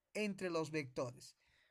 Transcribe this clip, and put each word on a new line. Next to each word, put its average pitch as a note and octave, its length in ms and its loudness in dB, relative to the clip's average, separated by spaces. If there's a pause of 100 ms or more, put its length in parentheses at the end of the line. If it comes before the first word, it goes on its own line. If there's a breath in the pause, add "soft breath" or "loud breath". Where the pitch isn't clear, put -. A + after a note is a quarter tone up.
(140)
entre G3+ 360 0
los D#3+ 200 2
vectores. D3 640 -2 (360 soft breath)